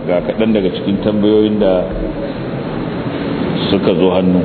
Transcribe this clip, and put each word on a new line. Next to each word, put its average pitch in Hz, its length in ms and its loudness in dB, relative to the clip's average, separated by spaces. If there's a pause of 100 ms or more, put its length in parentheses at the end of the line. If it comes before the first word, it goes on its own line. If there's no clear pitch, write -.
ga 87 240 0
kaɗan 107 240 0
daga 98 240 2
cikin 98 240 -2
tambayoyin 107 560 2
da 95 320 2 (1800)
suka 98 240 2
zo 90 160 4
hannu. 90 340 2